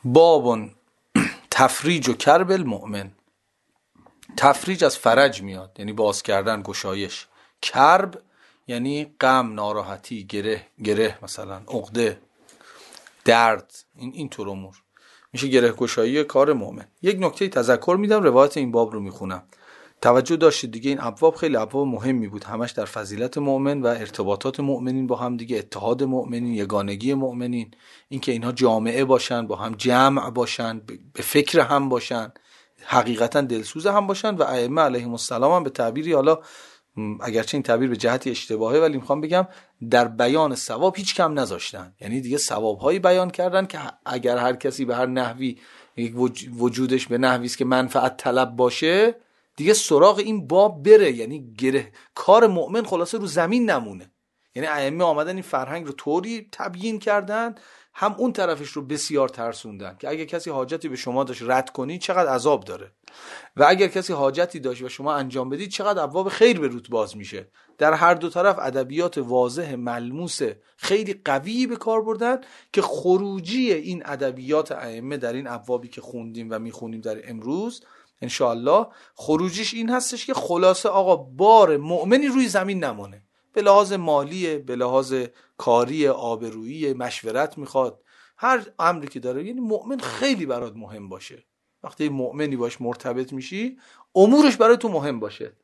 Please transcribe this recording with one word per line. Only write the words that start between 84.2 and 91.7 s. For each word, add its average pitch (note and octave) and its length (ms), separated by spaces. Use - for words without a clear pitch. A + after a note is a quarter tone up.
به C3 180
لحاظ B2+ 380
کاری، B2+ 500
آبرویی، A#2+ 840
مشورت B2 640
می‌خواد، C3 420
هر A#3+ 300
امری E3 300
که B2+ 120
داره، B2+ 240
یعنی B3 160
مؤمن A3+ 380
خیلی G3+ 480
برات A#2+ 300
مهم G#2 320
باشه. - 360